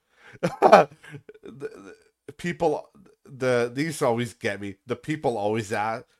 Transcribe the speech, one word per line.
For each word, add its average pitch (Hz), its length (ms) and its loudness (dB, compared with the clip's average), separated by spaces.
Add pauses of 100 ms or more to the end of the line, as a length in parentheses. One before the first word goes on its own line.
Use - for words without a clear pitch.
(420)
<laughs> - 480 6 (540)
The, 98 500 -16 (340)
the 117 60 -18
people, 165 560 -2 (340)
the, 123 500 0
these 147 280 -4
always 120 320 0
get 101 260 -4
me. 101 160 -8 (120)
The 120 80 -2
people 147 420 -4
always 104 340 -2
ask, 113 340 -4 (140)